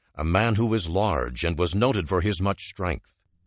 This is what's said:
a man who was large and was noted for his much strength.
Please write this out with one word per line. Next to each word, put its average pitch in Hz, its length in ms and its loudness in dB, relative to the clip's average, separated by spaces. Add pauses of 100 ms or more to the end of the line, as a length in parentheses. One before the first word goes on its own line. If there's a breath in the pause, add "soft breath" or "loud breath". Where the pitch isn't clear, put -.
(140)
a 76 100 -6
man 101 300 2
who 113 140 2
was 107 200 0
large 80 560 -2
and 82 140 0
was 85 160 0
noted 107 340 0
for 90 140 0
his 98 180 0
much 98 220 -2
strength. - 540 -8 (320)